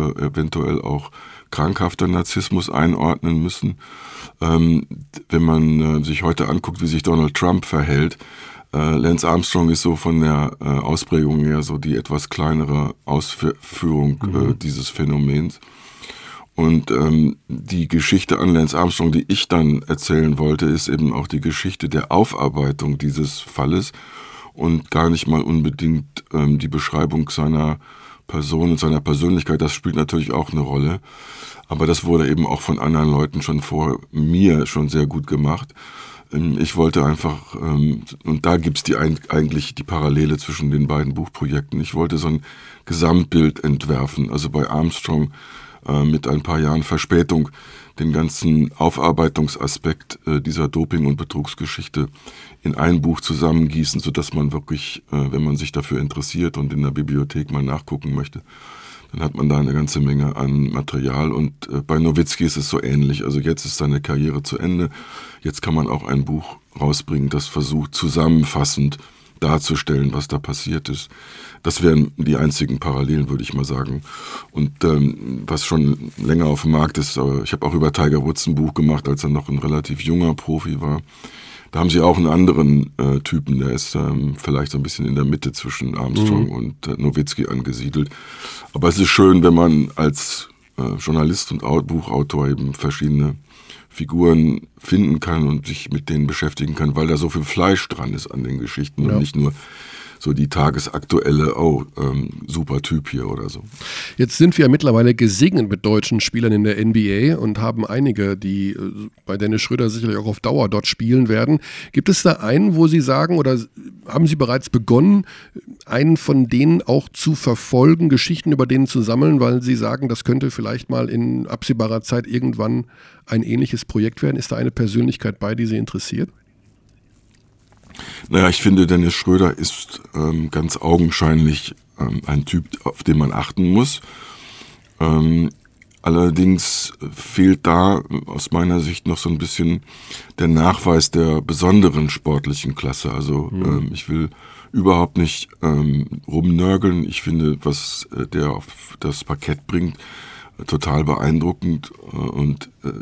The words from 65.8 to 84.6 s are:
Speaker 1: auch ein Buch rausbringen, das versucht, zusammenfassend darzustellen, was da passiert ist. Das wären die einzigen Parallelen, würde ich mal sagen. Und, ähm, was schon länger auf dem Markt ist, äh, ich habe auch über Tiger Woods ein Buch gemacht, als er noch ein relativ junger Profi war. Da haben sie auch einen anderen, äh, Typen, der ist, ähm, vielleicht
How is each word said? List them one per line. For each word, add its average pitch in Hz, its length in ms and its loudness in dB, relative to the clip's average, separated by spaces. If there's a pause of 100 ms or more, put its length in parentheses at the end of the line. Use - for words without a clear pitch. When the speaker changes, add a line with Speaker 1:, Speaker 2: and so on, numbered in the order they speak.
Speaker 1:
auch 67 160 -4
ein 69 220 0
Buch 78 320 -8 (220)
rausbringen, 71 500 -2
das 71 180 -4
versucht, 73 480 -4
zusammenfassend 73 1000 2 (440)
darzustellen, 73 720 0
was 71 160 -6
da 73 100 -4
passiert 71 500 -6
ist. - 200 -8 (520)
Das 82 220 -2
wären 76 340 6
die 76 200 2
einzigen 69 420 0
Parallelen, 69 500 0
würde 67 140 -4
ich 64 100 -10
mal 69 120 -2
sagen. 67 360 -4 (500)
Und, 73 340 -4
ähm, 73 320 4 (280)
was - 200 -4
schon 71 520 2
länger 80 280 2
auf 73 160 0
dem 78 100 2
Markt 78 260 2
ist, 71 200 -2
äh, 67 260 0
ich - 80 -8
habe - 140 -4
auch 73 80 -2
über 78 180 2
Tiger 73 320 2
Woods 76 240 -2
ein 80 80 0
Buch 76 180 0
gemacht, 76 360 2
als 71 140 -2
er 76 60 -2
noch 73 200 -2
ein 69 100 -2
relativ 76 420 -2
junger 82 340 2
Profi 78 440 -4
war. 73 220 -2 (720)
Da 78 80 -4
haben 87 100 4
sie 85 100 4
auch 82 180 6
einen 85 100 4
anderen, 78 680 4
äh, 69 220 0
Typen, 71 400 -2
der 65 120 -2
ist, - 240 -4
ähm, 71 420 -2
vielleicht 71 340 -2